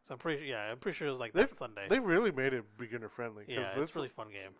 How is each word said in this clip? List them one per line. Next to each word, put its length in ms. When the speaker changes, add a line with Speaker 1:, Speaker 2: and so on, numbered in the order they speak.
Speaker 1:
so 120
I'm 40
pretty, 280
yeah, 240
I'm 80
pretty 160
sure 120
it 40
was, 80
like, 140
Speaker 2:
They've, 140
Speaker 1:
that 80
Sunday. 320
Speaker 2:
they 120
really 320
made 220
it 240
beginner 320
friendly. 360
'cause 80
Speaker 1:
Yeah, 160
it's 80
Speaker 2:
it's 180
Speaker 1:
a 40
really 100
fun 220
game. 280